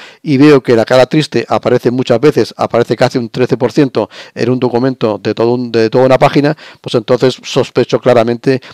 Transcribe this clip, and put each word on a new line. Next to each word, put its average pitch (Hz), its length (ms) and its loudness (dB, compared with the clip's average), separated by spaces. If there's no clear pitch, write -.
y 147 140 -2
veo 143 240 6
que 123 160 0
la 110 80 2
cara 127 220 4
triste 151 420 -2
aparece 117 440 0
muchas 123 280 0
veces, 131 360 0
aparece 117 400 -2
casi 123 200 0
un 117 120 -6
trece 127 280 -2
por 117 140 -2
ciento 123 400 -2
en 123 160 -4
un 127 80 -2
documento 120 640 -2
de 107 120 -4
todo 117 200 0
un, 123 160 -6
de 113 180 0
toda 127 160 2
una 131 140 4
página, 147 380 0
pues - 160 -6
entonces 123 480 0
sospecho - 560 -2
claramente 120 600 0